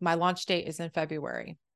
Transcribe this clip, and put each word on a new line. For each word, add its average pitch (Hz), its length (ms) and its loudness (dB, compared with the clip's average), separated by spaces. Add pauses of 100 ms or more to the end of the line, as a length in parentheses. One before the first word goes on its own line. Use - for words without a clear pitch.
my 170 140 4
launch 175 320 2
date 180 200 2
is 156 140 -6
in 165 100 -4
February. 156 680 -4 (180)